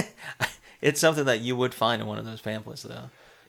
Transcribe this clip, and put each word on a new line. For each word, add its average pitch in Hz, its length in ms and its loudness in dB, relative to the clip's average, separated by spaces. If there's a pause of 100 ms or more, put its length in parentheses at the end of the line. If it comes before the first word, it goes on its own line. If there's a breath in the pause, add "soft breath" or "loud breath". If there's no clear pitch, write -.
(140)
<laughs> - 680 -8
it's 147 180 2
something 156 240 4
that 120 160 4
you 123 160 0
would 123 160 2
find 113 300 2
in 107 60 -6
one 107 100 -6
of 110 80 -10
those 113 160 -12
pamphlets, 110 400 -8
though. 120 260 -12 (400 loud breath)